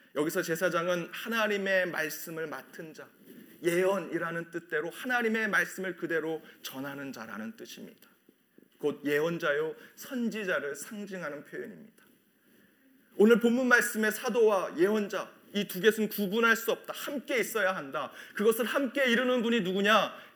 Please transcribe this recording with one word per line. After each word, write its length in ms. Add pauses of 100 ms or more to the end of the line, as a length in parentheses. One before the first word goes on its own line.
(160)
여기서 260
제사장은 720
하나님의 760
말씀을 600
맡은 460
자, 140 (560)
예언이라는 880
뜻대로 380
하나님의 600
말씀을 460
그대로 460 (200)
전하는 500
자라는 440
뜻입니다. 540 (680)
곧 260
예언자요 680 (200)
선지자를 800
상징하는 720
표현입니다. 580 (1120)
오늘 240
본문 280
말씀의 440
사도와 640
예언자, 640 (140)
이 140
두 140
개는 280
구분할 460
수 160
없다. 240
함께 440
있어야 360
한다. 360 (240)
그것을 300
함께 460
이루는 300
분이 200
누구냐? 540 (200)